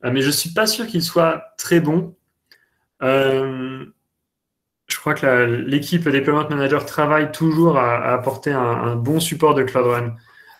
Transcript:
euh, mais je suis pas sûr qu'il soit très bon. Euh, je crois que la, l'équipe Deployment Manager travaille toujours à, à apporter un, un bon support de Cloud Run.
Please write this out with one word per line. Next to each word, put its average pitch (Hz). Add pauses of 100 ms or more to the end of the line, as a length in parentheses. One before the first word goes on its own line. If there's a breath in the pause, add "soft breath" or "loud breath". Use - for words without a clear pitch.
euh, 113
mais 135
je 135
suis 156
pas 214
sûr 220
qu'il 180
soit 165 (140)
très -
bon. 165 (880 soft breath)
Euh, 131 (1000)
je -
crois 151
que 147
la, 123
l'équipe 143
Deployment 147
Manager 143
travaille 151
toujours 160
à, 120
à 123
apporter 131
un, 135
un 120
bon 127
support 156
de 135
Cloud 127
Run. 120 (440 loud breath)